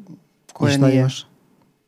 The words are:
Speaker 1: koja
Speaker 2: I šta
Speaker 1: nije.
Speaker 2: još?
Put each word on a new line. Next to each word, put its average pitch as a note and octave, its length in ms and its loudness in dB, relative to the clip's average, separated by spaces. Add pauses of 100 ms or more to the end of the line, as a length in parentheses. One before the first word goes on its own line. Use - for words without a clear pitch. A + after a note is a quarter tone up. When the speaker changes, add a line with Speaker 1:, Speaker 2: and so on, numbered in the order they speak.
(520)
Speaker 1:
koja D3 200 -2
Speaker 2:
I C#3 40 0
šta C#3 120 2
Speaker 1:
nije. C3 120 2
Speaker 2:
još? C3 260 -4 (600)